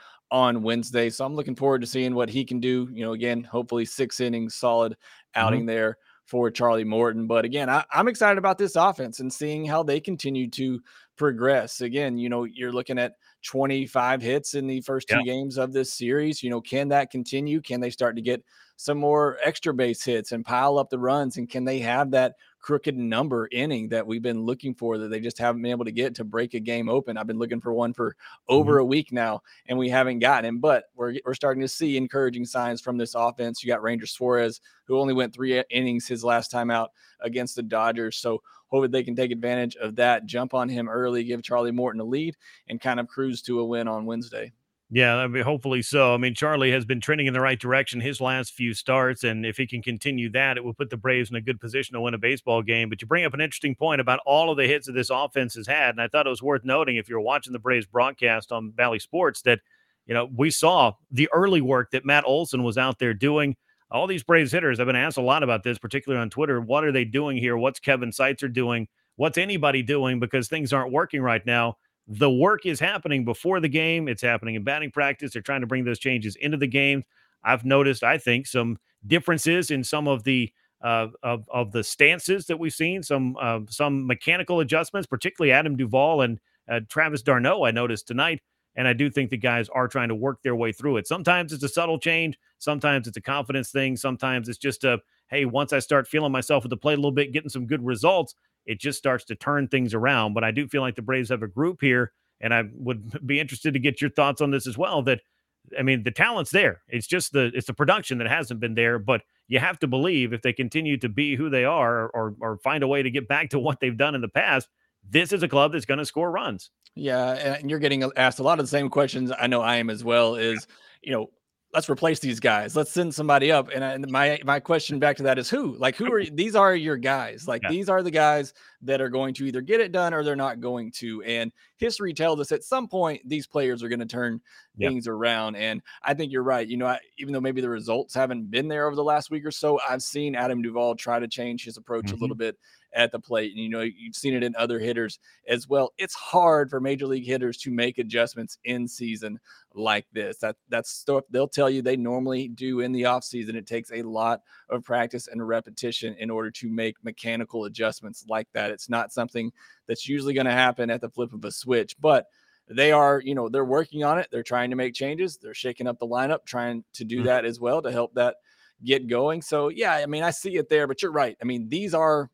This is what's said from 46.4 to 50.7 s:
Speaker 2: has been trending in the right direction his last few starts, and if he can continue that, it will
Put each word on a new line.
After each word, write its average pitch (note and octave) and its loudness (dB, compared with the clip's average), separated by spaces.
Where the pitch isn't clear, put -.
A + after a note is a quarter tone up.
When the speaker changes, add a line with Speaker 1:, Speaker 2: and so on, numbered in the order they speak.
Speaker 2:
has B2+ 2
been A#2+ -2
trending D3+ 0
in C3 0
the B2+ 0
right C3 2
direction B2+ 0
his C3 -6
last B2+ -2
few A#2+ -4
starts, B2+ 0
and A2+ -2
if G#2+ -6
he C3 -4
can A#2+ -8
continue A#2+ -4
that, B2+ 0
it B2 -8
will A#2 -6